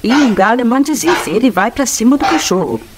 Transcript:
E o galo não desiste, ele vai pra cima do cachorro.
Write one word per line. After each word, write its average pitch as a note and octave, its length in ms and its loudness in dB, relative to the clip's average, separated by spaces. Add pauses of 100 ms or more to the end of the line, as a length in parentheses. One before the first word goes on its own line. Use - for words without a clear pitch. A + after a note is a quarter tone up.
E A3 100 0
o C4+ 220 2
galo A3 280 2
não A#3+ 160 2
desiste, D#4 520 -2
ele B3 180 2
vai G3 220 0
pra C4 160 -4
cima B3+ 300 2
do - 60 -2
cachorro. F#3 560 -2 (180)